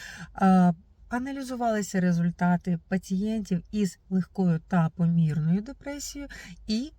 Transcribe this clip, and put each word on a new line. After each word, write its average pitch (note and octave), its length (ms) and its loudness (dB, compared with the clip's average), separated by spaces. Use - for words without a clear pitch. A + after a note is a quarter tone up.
а, F#3 400 6
аналізувалися B3 920 -2
результати F3 840 0
пацієнтів F#3+ 840 -2
із G#3 280 -2
легкою F3+ 580 0
та E3 220 2
помірною E3+ 720 2
депресією C#4 680 -12
і A#3 320 -4